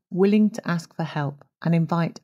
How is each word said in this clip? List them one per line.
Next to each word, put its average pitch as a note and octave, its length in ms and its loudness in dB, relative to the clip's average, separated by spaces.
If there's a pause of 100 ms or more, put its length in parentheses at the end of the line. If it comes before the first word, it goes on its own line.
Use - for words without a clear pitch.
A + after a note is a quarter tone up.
willing G3+ 400 4
to - 180 -8
ask E3+ 260 -4
for - 100 -6
help C#3+ 420 -6 (180)
and E3 100 0
invite E3+ 500 0